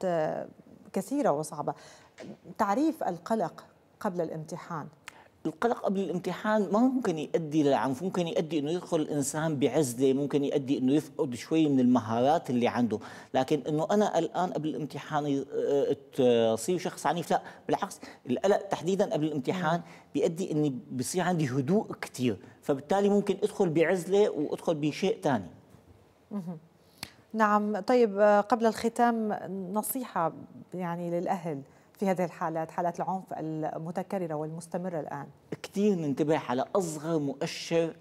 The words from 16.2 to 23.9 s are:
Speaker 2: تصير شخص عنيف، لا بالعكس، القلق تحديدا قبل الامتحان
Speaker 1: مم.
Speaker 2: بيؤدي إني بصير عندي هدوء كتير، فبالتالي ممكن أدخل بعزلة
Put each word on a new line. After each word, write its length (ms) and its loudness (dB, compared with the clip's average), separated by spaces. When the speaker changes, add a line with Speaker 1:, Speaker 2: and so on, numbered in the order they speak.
Speaker 2:
تصير 220 -2
شخص 280 -6
عنيف، 260 0
لا 100 2
بالعكس، 320 -2
القلق 280 2
تحديدا 560 -2
قبل 120 0
الامتحان 540 -2
Speaker 1:
مم. 60 -14
Speaker 2:
بيؤدي 380 -2
إني 280 0
بصير 320 -2
عندي 260 2
هدوء 520 0
كتير، 360 -2
فبالتالي 480 2
ممكن 340 2
أدخل 260 2
بعزلة 600 4